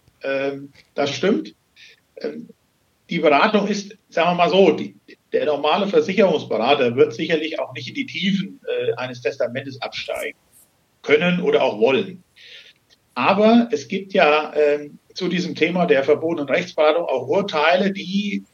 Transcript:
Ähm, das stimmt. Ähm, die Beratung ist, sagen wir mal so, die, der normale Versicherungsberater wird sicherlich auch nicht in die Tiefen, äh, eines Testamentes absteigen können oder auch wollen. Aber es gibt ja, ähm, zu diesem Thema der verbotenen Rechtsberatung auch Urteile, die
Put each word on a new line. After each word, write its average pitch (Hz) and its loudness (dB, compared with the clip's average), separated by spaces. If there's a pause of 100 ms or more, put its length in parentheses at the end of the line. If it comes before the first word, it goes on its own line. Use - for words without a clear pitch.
(220)
Ähm, 139 -6 (220)
das 139 -2
stimmt. - -2 (640)
Ähm, - -10 (600)
die 170 -4
Beratung 170 4
ist, - -8 (120)
sagen 170 0
wir 175 -2
mal 175 2
so, 180 6
die, - -8 (380)
der 127 0
normale 151 0
Versicherungsberater 147 2
wird 151 2
sicherlich 156 -4
auch 131 -8
nicht 123 -12
in 123 -14
die 139 -6
Tiefen, 170 -4
äh, 123 -4
eines 123 -10
Testamentes 127 -6
absteigen - -10 (640)
können 175 0
oder 139 2
auch 107 -2
wollen. 113 0 (920)
Aber 214 4
es - -4
gibt - -8
ja, 151 2
ähm, 147 0 (140)
zu 185 -6
diesem 170 -4
Thema 170 0
der 135 4
verbotenen 151 0
Rechtsberatung 160 0
auch 123 -2
Urteile, 180 0
die 196 -6